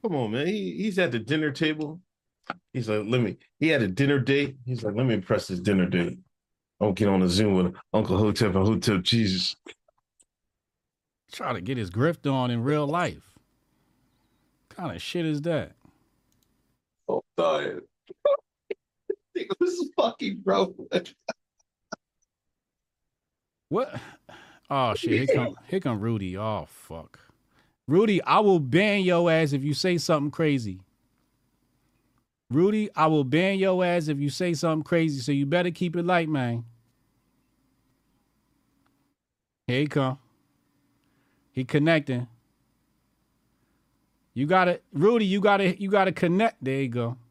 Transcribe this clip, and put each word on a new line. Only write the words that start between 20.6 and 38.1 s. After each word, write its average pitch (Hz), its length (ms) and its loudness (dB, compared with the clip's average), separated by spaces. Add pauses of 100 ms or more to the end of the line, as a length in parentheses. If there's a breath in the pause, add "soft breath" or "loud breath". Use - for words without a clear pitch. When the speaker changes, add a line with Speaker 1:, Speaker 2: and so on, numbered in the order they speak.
Speaker 2:
What? 220 260 -4 (760 loud breath)
Oh, 127 260 0
shit! 135 340 -2
Here - 60 4
come, 120 200 -2 (140)
here 190 120 -2
come 120 200 -4
Rudy. 101 360 -4
Oh, 104 320 -6
fuck. - 500 -18 (680)
Rudy, 190 380 4
I 139 160 4
will 196 180 6
ban 185 440 2
your 175 280 4
ass 160 220 2
if 135 120 -2
you 147 80 0
say 175 260 0
something 147 340 0
crazy. 123 480 -2 (1700)
Rudy, 208 460 2
I 156 100 4
will 156 180 4
ban 180 340 2
your 185 260 2
ass 175 240 0
if 147 100 -2
you 143 120 -2
say 175 220 -2
something 160 300 0
crazy, 160 380 0
so 123 120 -4
you 139 140 0
better 175 240 0
keep 170 260 -4
it 175 80 -2
light, 170 240 0
man. 123 360 -2 (3000)